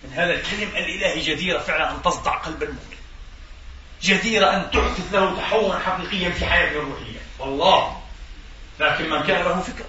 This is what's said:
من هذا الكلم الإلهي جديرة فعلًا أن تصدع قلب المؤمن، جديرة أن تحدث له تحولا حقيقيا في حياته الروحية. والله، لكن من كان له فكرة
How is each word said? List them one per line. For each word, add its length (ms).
من 100
هذا 200
الكلم 360
الإلهي 520
جديرة 380
فعلًا 320
أن 100
تصدع 360
قلب 260
المؤمن، 340
جديرة 540
أن 160
تحدث 420
له 240
تحولا 420
حقيقيا 500
في 160
حياته 340
الروحية. 400
والله، 600
لكن 300
من 140
كان 220
له 160
فكرة 280